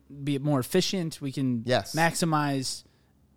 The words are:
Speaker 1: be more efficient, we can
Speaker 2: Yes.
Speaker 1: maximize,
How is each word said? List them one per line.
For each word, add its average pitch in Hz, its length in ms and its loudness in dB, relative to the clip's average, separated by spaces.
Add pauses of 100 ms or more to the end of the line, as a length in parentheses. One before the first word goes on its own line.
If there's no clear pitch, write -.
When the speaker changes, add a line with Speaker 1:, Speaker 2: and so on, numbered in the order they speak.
(240)
Speaker 1:
be 143 160 0
more 143 200 2
efficient, 175 600 0
we 135 120 -6
can 127 320 0
Speaker 2:
Yes. 117 280 2
Speaker 1:
maximize, 151 920 0 (520)